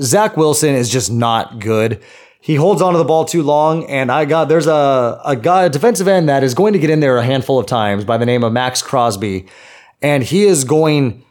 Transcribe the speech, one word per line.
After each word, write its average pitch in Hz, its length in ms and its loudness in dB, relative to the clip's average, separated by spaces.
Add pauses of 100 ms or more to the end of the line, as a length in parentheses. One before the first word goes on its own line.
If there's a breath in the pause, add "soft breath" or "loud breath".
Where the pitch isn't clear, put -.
Zach 202 360 0
Wilson 151 380 0
is 120 160 -2
just 120 200 -4
not 117 480 -2
good. 110 440 -2 (360 loud breath)
He - 160 -4
holds 170 280 2
onto 175 160 2
the 165 60 2
ball 160 200 0
too 165 180 -2
long, 151 440 0
and 131 260 -2
I 151 140 0
got, 151 240 0
there's 160 160 2
a, 139 580 0
a 147 100 -2
guy, 175 300 2
a 175 60 2
defensive 196 360 0
end 185 220 2
that 139 160 2
is 131 100 0
going 208 200 2
to 190 40 2
get 151 120 0
in 156 100 2
there 135 160 2
a 117 80 0
handful 131 340 0
of 110 80 0
times 104 380 -2
by 117 140 0
the 117 80 -2
name 123 180 0
of 113 80 -2
Max 123 300 -2
Crosby, 104 640 -2 (560 loud breath)
and 143 200 0
he 185 220 0
is 170 200 2
going 147 680 0